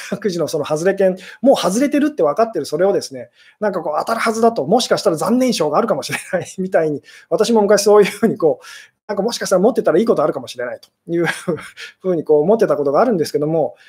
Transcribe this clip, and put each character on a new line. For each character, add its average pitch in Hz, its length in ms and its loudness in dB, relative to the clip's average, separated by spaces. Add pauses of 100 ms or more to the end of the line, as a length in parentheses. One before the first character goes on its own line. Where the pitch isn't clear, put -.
(180)
く 202 120 -4
じ 170 80 -6
の 151 80 -2
そ 156 120 -4
の 139 60 -4
外 151 200 -4
れ 190 100 2
券、 190 220 0 (260)
も 254 120 6
う - 20 -2
外 190 240 -2
れ 285 80 2
て 294 100 0
る 294 100 2
っ - 20 -6
て 294 120 -2
分 147 140 2
か - 120 2
っ 330 40 -12
て 175 80 -4
る 139 40 -6
そ 147 140 -6
れ 180 80 2
を 196 60 2
で 165 100 0
す - 100 -12
ね、 123 180 -14 (280)
な 208 120 -2
ん - 20 -6
か 180 100 -4
こ 156 80 -6
う 151 80 -4
当 165 60 -2
た 226 100 -4
る 226 60 -4
は 226 120 -2
ず 226 80 -4
だ 226 120 4
と、 156 120 -4
も 175 160 2
し - 80 -4
か 180 100 2
し - 40 -6
た 208 80 2
ら 160 60 0
残 233 220 0
念 254 140 2
賞 156 180 0
が 151 80 0
あ 214 40 2
る 226 60 0
か 196 60 2
も 135 80 -8
し - 100 -8
れ - 60 -4 (140)
な 185 80 -2
い 151 100 -8
<laughs> - 80 -20
み 185 120 -4
た 180 140 2
い 156 60 0
に、 143 120 -6 (260)
私 208 240 0
も 226 100 4
昔 202 200 4
そ 208 140 6
う 208 60 8
い 190 40 4
う 202 40 -4
ふ - 140 -6
う 226 40 4
に 156 100 -2
こ 151 240 0
う、 - 20 -20 (420)
な 208 80 -8
ん - 20 -10
か 196 60 -2
も 226 100 -2
し - 60 -8
か 214 60 -8
し 185 60 -4
た 190 60 4
ら 180 40 4
持 214 100 4
っ 233 40 -2
て - 80 -2
た 156 100 2
ら 165 60 4
い 214 40 4
い - 40 2
こ 214 80 4
と - 80 0
あ 151 40 0
る 156 60 -2
か 135 80 -6
も 120 60 -14
し - 100 -16
れ 123 80 -8
な 120 100 -10
い 113 60 -16
と - 80 -20 (240)
い 170 60 -2
う 170 80 0 (340)
<laughs> - 400 -20
ふ 185 80 -8
う 180 80 0
に 147 80 -4
こ 151 140 4
う - 20 2
思 185 140 2
っ 226 40 0
て 208 80 2
た 151 100 0
こ 143 80 -2
と 139 80 0
が 160 100 4
あ - 20 4
る 247 80 0
ん 185 60 0
で 147 80 0
す - 60 -12
け 147 60 0
ど 147 80 -2
も、 156 280 -2 (140)